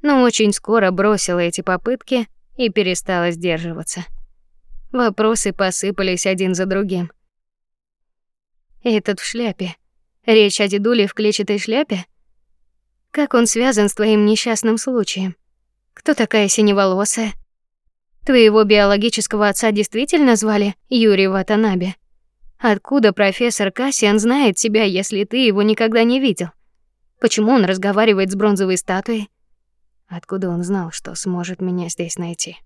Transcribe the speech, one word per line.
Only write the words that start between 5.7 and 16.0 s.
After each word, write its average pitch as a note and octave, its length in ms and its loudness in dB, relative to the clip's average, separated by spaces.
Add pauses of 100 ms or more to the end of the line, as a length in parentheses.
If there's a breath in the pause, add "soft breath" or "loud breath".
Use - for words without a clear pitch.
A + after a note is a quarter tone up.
один F#3 280 0
за F#3 120 -2
другим. F#3+ 460 -4 (1700)
"Этот G#3 380 -2
в - 40 -12
шляпе. G3+ 520 -6 (500)
Речь A3 340 4
о G#3 80 0
дедуле G#3 380 0
в - 80 -8
клетчатой G#3 440 -2
шляпе? G3 460 -4 (1080)
Как C#4+ 220 -2
он A#3 120 4
связан A3+ 420 0
с - 60 -2
твоим G#3+ 320 2
несчастным A3 520 0
случаем? F#3+ 580 -4 (580)
Кто - 200 -2